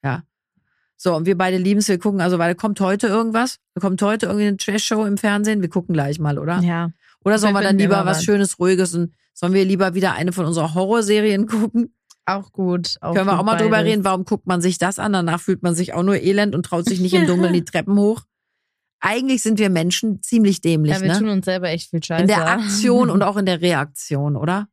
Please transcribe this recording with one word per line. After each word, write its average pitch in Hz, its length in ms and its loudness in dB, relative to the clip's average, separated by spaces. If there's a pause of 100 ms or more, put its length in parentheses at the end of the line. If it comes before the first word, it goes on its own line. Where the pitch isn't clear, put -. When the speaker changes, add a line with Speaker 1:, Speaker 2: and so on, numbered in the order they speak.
Speaker 1:
Ja. 135 200 -4 (720)
So, 180 180 -2
und 165 120 -2
wir 190 100 0
beide 185 220 0
lieben's, 202 280 2
wir 190 120 0
gucken, 196 220 -2
also, 180 180 0
weil 170 160 0
kommt 208 260 -4
heute 202 280 0
irgendwas? 226 500 -2 (200)
Kommt 185 220 -2
heute 208 260 0
irgendwie 208 200 0
eine 202 100 0
Trash-Show 214 480 -2
im 202 140 -2
Fernsehen? 208 420 0
Wir 175 80 -2
gucken 180 240 -4
gleich 147 260 -2
mal, 147 200 -2
oder? 165 220 -2
Speaker 2:
Ja. 170 300 0 (340)
Speaker 1:
Oder 214 140 2
sollen 208 140 4
Speaker 2:
Wir 202 60 2
Speaker 1:
wir 202 40 2
dann 202 80 2
Speaker 2:
finden 196 120 4
Speaker 1:
lieber 196 180 4
Speaker 2:
immer 175 60 0
Speaker 1:
was 180 120 0
Speaker 2:
was. 160 60 -4
Speaker 1:
Schönes, 202 340 0
Ruhiges 180 360 2
und 170 180 -2 (220)
sollen 175 180 -2
wir 196 120 4
lieber 190 300 0
wieder 185 200 0
eine 175 180 -2
von 175 140 -2
unseren 160 260 -2
Horrorserien 208 760 2
<laughs> - 0 -
gucken? 226 480 -2 (320)
Speaker 2:
Auch 196 260 -6
gut, 180 500 -2
auch 165 100 -6
Speaker 1:
Können 190 140 0
wir 196 60 2
Speaker 2:
gut, 170 80 0
Speaker 1:
auch 180 40 0
mal 220 120 2
drüber 220 220 2
Speaker 2:
beides. 214 140 2
Speaker 1:
reden, 208 120 0
warum 190 200 0
guckt - 220 -4
man 180 160 0
sich 180 160 0
das 190 200 -2
an? 202 140 -2
Danach 170 280 0
fühlt 185 220 -4
man 175 120 0
sich 175 180 -4
auch 170 100 -2
nur 190 200 2
elend 202 320 0
und 170 100 -2
traut 170 220 -4
sich 196 140 0
nicht 185 120 0
im 175 140 4
Dunkeln 180 260 2
Speaker 2:
<laughs> - 0 -
Speaker 1:
die 175 140 0
Treppen 190 320 0
hoch. 208 240 0 (840)
Eigentlich 254 360 0
sind 220 160 0
wir 208 100 2
Menschen 185 540 -2
ziemlich 208 400 2
dämlich, 160 320 2
Speaker 2:
Ja, 190 80 -2
wir 190 100 2
Speaker 1:
ne? 190 60 2
Speaker 2:
tun 214 100 0
uns 196 160 -2
selber 185 240 -4
echt 165 220 -6
viel 165 120 -4
Scheiße 170 200 -2
Speaker 1:
In 190 60 4
der 185 180 2
Speaker 2:
an. 202 160 2
Speaker 1:
Aktion 233 480 2
und 202 120 2
Speaker 2:
<laughs> - 0 -
Speaker 1:
auch 196 140 0
in 202 80 -2
der 180 160 0
Reaktion, 147 760 -2
oder? 185 360 -4